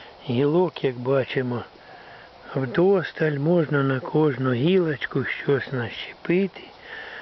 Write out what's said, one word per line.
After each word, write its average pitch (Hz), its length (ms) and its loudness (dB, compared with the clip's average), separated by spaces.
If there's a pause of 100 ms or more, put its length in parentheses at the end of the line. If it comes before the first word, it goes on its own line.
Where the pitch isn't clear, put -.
(300)
гілок, 147 540 2
як 131 120 -2
бачимо, 123 680 -2 (920)
вдосталь, 156 840 0
можна 151 460 2
на 135 160 0
кожну 131 540 0
гілочку 151 720 0
щось - 460 0
нащепити, 170 920 -2 (600)